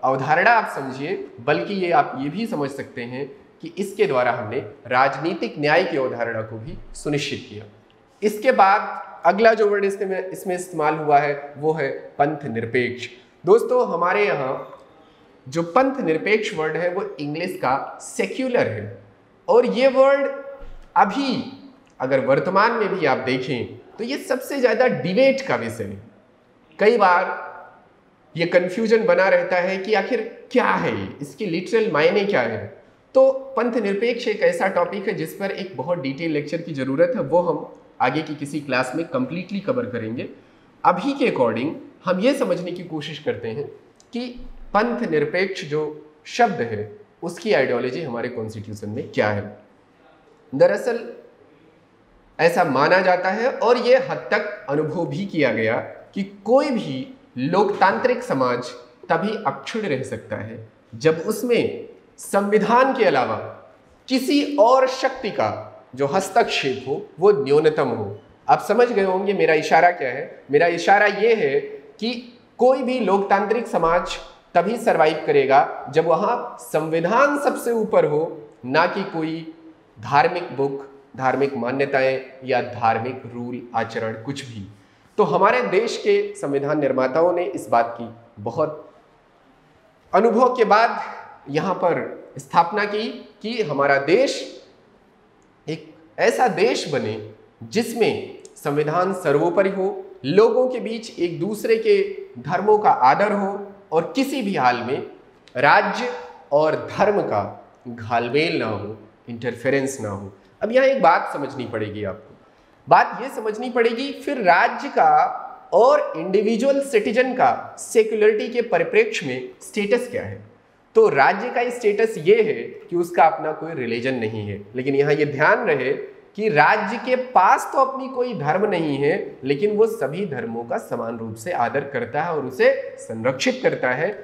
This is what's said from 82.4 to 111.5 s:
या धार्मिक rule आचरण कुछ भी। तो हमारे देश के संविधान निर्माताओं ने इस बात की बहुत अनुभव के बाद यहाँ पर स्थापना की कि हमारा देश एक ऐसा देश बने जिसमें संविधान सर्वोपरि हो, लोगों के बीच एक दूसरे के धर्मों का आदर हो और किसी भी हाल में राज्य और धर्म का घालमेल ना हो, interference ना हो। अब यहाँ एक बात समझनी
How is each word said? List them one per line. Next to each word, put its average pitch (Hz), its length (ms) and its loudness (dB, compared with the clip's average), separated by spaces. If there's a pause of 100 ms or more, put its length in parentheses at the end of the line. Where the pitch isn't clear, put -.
या 123 180 0
धार्मिक 113 580 -2 (120)
rule 120 280 -10 (140)
आचरण 113 380 -4 (100)
कुछ 139 220 -10
भी। 107 220 -14 (500)
तो 214 80 4
हमारे 196 440 2
देश 220 280 0
के 202 240 2 (140)
संविधान 143 440 -2
निर्माताओं 135 540 2
ने 175 120 -2
इस 120 240 -8
बात 117 280 2
की 117 120 -12 (320)
बहुत 151 440 -4 (1300)
अनुभव 233 420 4
के 226 100 2
बाद 220 360 4 (480)
यहाँ 170 260 -2
पर 147 640 -4
स्थापना 208 480 0
की 214 220 -4 (340)
कि 226 200 -6
हमारा 139 440 2
देश 233 320 2 (1300)
एक 160 260 -10 (240)
ऐसा 240 320 2
देश 196 400 2
बने 113 280 -2 (480)
जिसमें 180 720 -2 (160)
संविधान 156 600 0
सर्वोपरि 170 540 2
हो, 190 360 -4 (200)
लोगों 226 440 4
के 233 100 -4
बीच 220 400 -8
एक 170 200 -2
दूसरे 214 380 0
के 208 240 4 (400)
धर्मों 196 380 2
का 175 100 4
आदर 165 440 4
हो 202 340 -4 (240)
और 165 240 0
किसी 269 260 0
भी 196 140 -2
हाल 123 220 4
में 120 200 -4 (600)
राज्य 196 520 4 (420)
और 151 240 4 (140)
धर्म 202 340 2
का 104 200 -2 (440)
घालमेल 120 720 -2
ना 120 60 -2
हो, 104 320 -6 (320)
interference 123 720 -2
ना 107 80 -6
हो। 98 240 -10 (280)
अब 220 100 -4
यहाँ 262 160 4
एक 254 140 2
बात 175 320 4
समझनी 131 340 -6